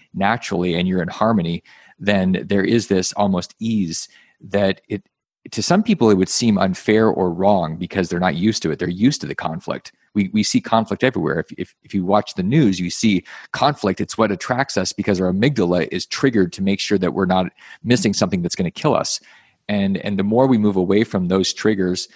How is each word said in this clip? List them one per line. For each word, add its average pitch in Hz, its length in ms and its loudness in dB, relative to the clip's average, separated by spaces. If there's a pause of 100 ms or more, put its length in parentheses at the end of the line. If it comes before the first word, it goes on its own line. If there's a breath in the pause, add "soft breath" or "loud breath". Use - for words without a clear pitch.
(140 soft breath)
naturally 95 600 -2
and 87 120 0
you're 92 160 0
in 85 60 -4
harmony, 90 540 0 (360 soft breath)
then 95 480 0
there 98 180 2
is 110 240 2
this 92 260 0
almost 95 440 -2
ease 104 500 -4 (320 soft breath)
that 98 480 -2
it, 104 140 -6 (480)
to 113 120 -6
some 196 200 2
people, 160 280 4
it 101 60 6
would 92 120 2
seem 110 300 2
unfair 107 500 2
or 90 240 0
wrong 90 440 0
because 87 320 -2
they're 87 120 -2
not 90 140 2
used 101 280 0
to 80 80 -2
it. 71 80 -4
They're 90 100 -4
used 104 340 0
to - 40 -8
the - 80 -8
conflict. - 580 -8 (220)
We, 98 180 0
we 107 100 2
see 113 180 0
conflict 113 440 0
everywhere. 80 360 0
If, - 160 -10
if, - 260 -12
if - 120 -10
you 95 100 -2
watch 101 300 0
the 95 80 -4
news, 104 380 2
you 87 100 -4
see 101 340 0 (280 loud breath)
conflict. - 480 0
It's - 180 -6
what 107 120 2
attracts 123 460 -4
us 92 160 -2
because 98 280 -2
our 92 120 0
amygdala 95 580 2
is - 160 -6
triggered 110 480 2
to 95 80 -8
make 98 180 0
sure 101 180 0
that 90 160 -2
we're 95 120 0
not 92 260 0 (300 loud breath)
missing 120 300 2
something 92 300 -2
that's 87 140 -4
gonna 87 140 -2
kill 143 240 0
us. - 260 -4 (480 soft breath)
And, 98 300 0
and 101 200 -4
the 98 60 0
more 117 220 2
we 127 120 4
move 104 180 0
away 95 280 2
from 90 240 -2
those 95 240 0
triggers, 95 640 -2